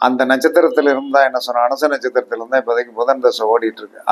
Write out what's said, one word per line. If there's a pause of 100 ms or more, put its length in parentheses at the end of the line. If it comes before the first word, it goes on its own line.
அந்த
நட்சத்திரத்தில்
இருந்தா
என்ன
சொன்னா,
அனுச
நட்சத்திரத்தில்
இருந்தா
இப்போதைக்கு
புதன்
தசை
ஓடிட்டு
இருக்கு. (120)